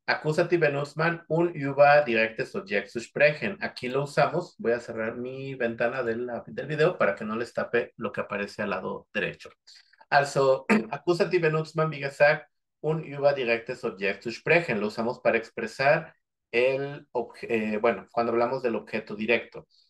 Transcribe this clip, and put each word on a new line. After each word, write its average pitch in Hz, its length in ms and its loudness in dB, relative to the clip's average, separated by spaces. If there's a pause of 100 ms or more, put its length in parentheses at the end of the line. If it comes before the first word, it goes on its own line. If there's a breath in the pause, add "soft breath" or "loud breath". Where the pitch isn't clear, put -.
Akkusativ 160 540 0
benutzt 143 380 0
man, 165 320 0
um 165 180 2
über 143 540 6
direktes 113 500 0
Subjekt 101 400 -4
zu 120 80 -8
sprechen. 123 640 0
Aquí - 260 -8
lo 135 160 -2
usamos. 143 540 -2
Voy 117 160 0
a 120 80 -2
cerrar 117 340 -6
mi 131 400 -10
ventana 120 480 -2
de 113 140 -2
la, 120 280 -6
del 120 220 -10
video 151 300 2
para 101 180 2
que - 80 -10
no 110 140 -6
les 120 160 -6
tape 117 420 -2
lo 107 160 -6
que - 80 -6
aparece 101 440 -8
al 101 80 -4
lado 95 420 -6
derecho. 85 360 -6 (600 loud breath)
Also, 139 580 2
<clears throat> 214 240 2
Akkusativ 175 500 0
benutzt 156 360 0
man, 156 120 2
wie 143 120 -6
gesagt, 147 480 2 (320)
um 156 200 -2
über 139 320 2
direktes 120 460 -2
Subjekt 98 440 -4
zu 117 80 -4
sprechen. 135 500 2
Lo 104 60 -2
usamos 117 340 -4
para 113 160 4
expresar 135 760 0 (380)
el 135 600 0
obje-, 110 640 -4
eh, - 20 -4
bueno, 107 340 0
cuando 117 220 0
hablamos 120 280 0
del 117 140 -2
objeto 107 400 -8
directo. 113 520 -2 (220 soft breath)